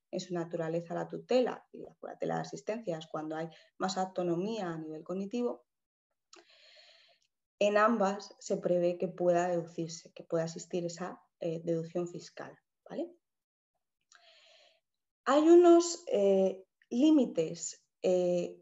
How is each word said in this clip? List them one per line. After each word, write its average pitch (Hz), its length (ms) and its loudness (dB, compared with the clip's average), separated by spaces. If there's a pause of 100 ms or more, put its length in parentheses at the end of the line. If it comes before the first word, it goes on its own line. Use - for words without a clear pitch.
(120)
en - 80 -8
su 185 140 -10
naturaleza 165 600 -6
la 170 140 -6
tutela 170 640 -2
y - 80 -18
la - 160 -18
curatela - 400 -8
de - 60 -2
asistencia 165 560 -8
es 160 100 -16
cuando 156 280 -8
hay 165 140 -8 (280)
más 190 200 -6
autonomía 185 720 -4
a 165 100 -8
nivel 156 260 -12
cognitivo, 202 640 -6 (1900)
en 208 180 2
ambas 208 600 0
se - 180 -4
prevé 175 400 0
que 185 100 -4
pueda 175 400 0
deducirse, 170 680 -8
que - 100 -18
pueda 165 220 -4
existir 170 400 -8
esa, 170 360 -10 (180)
eh, 165 240 -6
deducción 170 440 -4
fiscal, - 500 -16 (320)
¿vale? 294 220 -10 (2250)
Hay 294 220 4
unos, 339 640 8
eh, 190 540 4 (240)
límites, 240 960 2 (160)
eh, 175 600 0